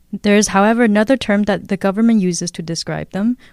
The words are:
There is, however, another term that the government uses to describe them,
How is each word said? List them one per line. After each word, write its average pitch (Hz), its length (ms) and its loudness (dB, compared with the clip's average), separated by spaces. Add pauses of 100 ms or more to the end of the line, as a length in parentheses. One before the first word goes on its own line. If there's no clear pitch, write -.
(120)
There 202 240 2
is, 208 120 2
however, 214 360 2
another 220 320 2
term 208 280 0
that 202 240 -4
the 196 100 -4
government 220 420 2
uses 180 300 -2
to - 120 -12
describe 160 500 -8
them, 220 260 -4 (140)